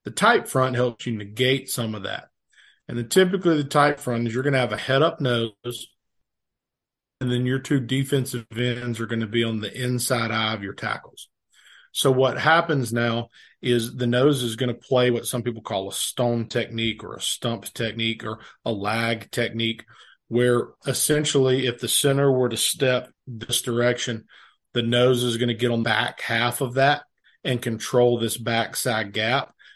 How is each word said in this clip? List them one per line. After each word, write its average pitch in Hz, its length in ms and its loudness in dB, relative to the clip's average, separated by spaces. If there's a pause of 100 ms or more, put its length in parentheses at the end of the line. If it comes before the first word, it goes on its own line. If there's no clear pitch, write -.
the - 60 -8
tight 226 360 2
front 131 300 2
helps 120 300 0
you 117 100 -4
negate 127 540 -2
some 110 240 -4
of 101 80 -10
that. 98 260 -8 (600)
And 117 100 -6
then 120 100 -6
typically 180 480 4
the 147 80 0
tight 147 340 2
front 117 300 -2
is 110 60 -6
you're 127 80 -2
gonna 139 160 2
have 120 140 0
a 104 40 -4
head 135 260 2
up 160 180 0
nose, 120 680 -4 (1300)
and 123 120 -2
then 123 140 0
your 131 120 0
two 135 220 0
defensive 127 640 -2 (100)
ends 120 440 -2
are 113 60 -4
gonna 113 200 -2
be 117 160 0
on 113 180 -2
the 104 120 -8
inside 123 580 -2
eye 110 220 0
of 104 100 -6
your 98 120 -8
tackles. - 540 -10 (640)
So - 180 2
what 131 280 2
happens 156 540 2
now 117 360 0 (340)
is 120 340 0
the 123 100 -2
nose 127 360 4
is 113 140 -4
gonna 123 180 -2
play 123 360 2
what 117 160 -2
some 123 160 -6
people 113 200 -6
call 98 260 -4
a 98 40 -12
stone 120 560 -2
technique 113 560 -4
or - 100 -10
a - 60 -14
stump - 520 -4
technique 113 520 -4
or 110 160 -8 (240)
a 117 80 -2
lag 110 580 -2
technique, 113 540 -4 (440)
where 120 420 2 (160)
essentially 135 800 2
if 117 120 -4
the 117 100 -6
center 139 440 4
were 127 160 2
to 113 80 -4
step 127 540 0 (160)
this 117 360 -4
direction, 120 640 0 (480)
the 123 100 0
nose 120 400 4
is 120 140 0
gonna 120 180 0
get 120 160 0
on 117 140 0
the 110 60 0
back 110 320 -2
half 117 380 0
of 123 140 -2
that 139 300 2 (400)
and 127 180 0
control 120 560 2
this 113 180 -2
backside 113 760 -2
gap. 113 420 -2 (220)